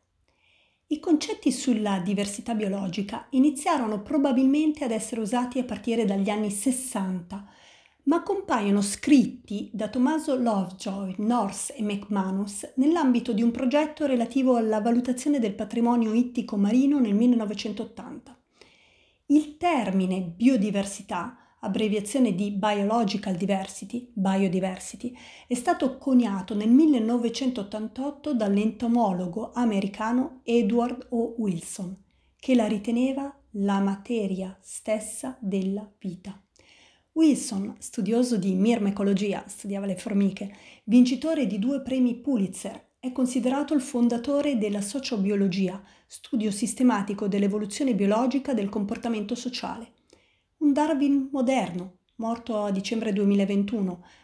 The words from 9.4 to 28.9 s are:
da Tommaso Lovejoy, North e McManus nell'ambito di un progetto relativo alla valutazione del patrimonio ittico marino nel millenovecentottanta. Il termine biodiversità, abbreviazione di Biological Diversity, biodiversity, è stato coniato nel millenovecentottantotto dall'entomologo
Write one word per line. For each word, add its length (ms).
da 160
Tommaso 480
Lovejoy, 840
North 580
e 60
McManus 960
nell'ambito 560
di 100
un 80
progetto 560
relativo 480
alla 260
valutazione 560
del 160
patrimonio 580
ittico 460
marino 400
nel 160
millenovecentottanta. 1200
Il 300
termine 680
biodiversità, 1120
abbreviazione 680
di 160
Biological 840
Diversity, 800
biodiversity, 1000
è 80
stato 460
coniato 560
nel 160
millenovecentottantotto 1600
dall'entomologo 1160